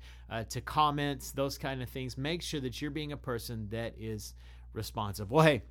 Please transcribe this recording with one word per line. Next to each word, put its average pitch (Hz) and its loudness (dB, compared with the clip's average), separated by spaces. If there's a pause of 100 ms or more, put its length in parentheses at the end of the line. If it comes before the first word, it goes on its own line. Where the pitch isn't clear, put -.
(300)
uh, 113 -2
to - -4
comments, 143 4
those 139 0
kind 135 -2
of 120 -4
things. 127 -6
Make 156 -2
sure 151 -4
that 123 -4
you're 147 -2
being 147 -4
a 139 -6
person 117 -4
that 113 -4
is 110 -6 (360)
responsive. 107 -4
Well, 156 10
hey, 147 8